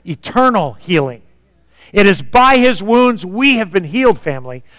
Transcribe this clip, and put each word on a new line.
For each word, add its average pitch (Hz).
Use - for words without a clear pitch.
eternal 190
healing. 139
It 196
is 180
by 262
his 247
wounds 226
we 247
have 214
been 185
healed, 214
family. 131